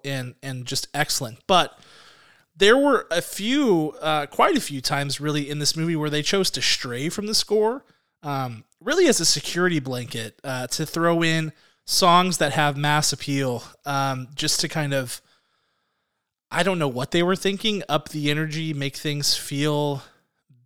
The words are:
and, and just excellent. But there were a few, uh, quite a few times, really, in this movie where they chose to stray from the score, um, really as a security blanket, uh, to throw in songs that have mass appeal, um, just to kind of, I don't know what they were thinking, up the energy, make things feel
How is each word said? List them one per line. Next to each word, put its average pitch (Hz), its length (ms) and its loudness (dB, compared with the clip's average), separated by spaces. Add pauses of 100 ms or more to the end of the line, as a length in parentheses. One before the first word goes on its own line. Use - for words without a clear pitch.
and, 131 380 -8
and 127 220 -10
just 131 280 -6
excellent. 139 540 -4
But 175 300 4 (800)
there 208 220 6
were 277 320 4
a 170 120 0
few, 208 800 0
uh, 151 260 -2
quite - 280 2
a 233 60 2
few 139 200 -6
times, 139 380 -2
really, 147 300 -2
in 147 100 -4
this 147 160 0
movie 165 200 -2
where 151 140 -2
they 147 120 0
chose 190 300 0
to 127 100 -8
stray 127 480 -2
from 202 160 -6
the 214 80 -4
score, 220 500 0 (380)
um, 131 420 -6 (160)
really 320 280 4
as 233 120 6
a 165 60 0
security 170 540 0
blanket, 123 640 -8
uh, 127 240 -6
to 156 180 -4
throw 170 380 2
in 160 280 0 (340)
songs 180 520 4
that 147 160 2
have 147 240 2
mass 147 340 2
appeal, 135 520 -2 (220)
um, 135 500 -2
just - 260 0
to 160 60 -2
kind 147 260 -2
of, 131 280 -4 (1300)
I 175 120 0
don't 185 160 2
know 147 80 0
what 127 240 -4
they 175 120 4
were 185 120 2
thinking, 196 540 -2
up 151 200 -2
the 147 200 -2
energy, 156 440 -2
make 139 220 -6
things 147 400 -2
feel 147 680 -2 (640)